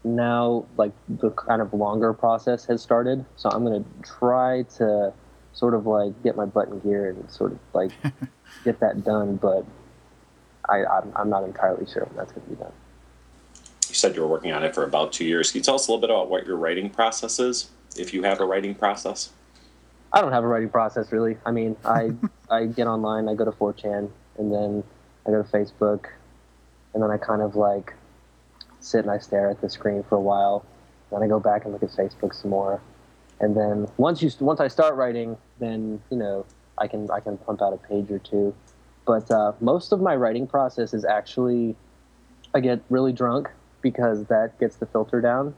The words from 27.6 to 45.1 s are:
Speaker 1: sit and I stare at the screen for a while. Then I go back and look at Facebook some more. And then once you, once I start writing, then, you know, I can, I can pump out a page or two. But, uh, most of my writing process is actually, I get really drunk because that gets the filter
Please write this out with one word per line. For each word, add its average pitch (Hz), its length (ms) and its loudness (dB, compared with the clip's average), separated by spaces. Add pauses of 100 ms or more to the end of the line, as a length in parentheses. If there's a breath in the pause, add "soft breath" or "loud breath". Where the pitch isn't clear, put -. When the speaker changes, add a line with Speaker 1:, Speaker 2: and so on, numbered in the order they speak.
Speaker 1:
sit - 200 0
and 104 100 -2
I 104 80 0
stare 101 320 0
at 104 100 -6
the 101 80 -4
screen 101 400 -2
for 104 80 2
a 101 40 2
while. 101 440 2 (460)
Then 104 120 -2
I 110 60 2
go 107 120 2
back 104 240 2
and 107 80 -6
look 101 100 -4
at 95 80 -2
Facebook - 440 -4
some 101 160 -6
more. 98 300 -2 (600)
And 104 160 2
then 104 400 0
once 160 260 2
you, 151 80 2 (100)
once 151 200 2
I 139 80 4
start 156 260 4
writing, 117 420 -2 (240)
then, 110 400 -4 (100)
you 127 60 -2
know, 101 300 -2 (320)
I 107 100 0
can, 104 220 -6
I 101 100 -2
can 101 180 -6
pump 104 240 -4
out 98 100 2
a 92 40 -6
page 101 340 -4
or 98 80 -4
two. 101 360 -2 (520)
But, 113 240 0
uh, 104 300 2
most 147 320 0
of 196 80 2
my 180 160 2
writing 120 300 0
process 127 480 -2
is 107 100 -4
actually, 117 720 0 (760)
I 139 60 4
get 123 200 2 (100)
really 127 220 2
drunk 123 380 -2 (320)
because 117 440 2
that 113 340 2
gets 113 160 0
the 110 100 -6
filter 113 340 0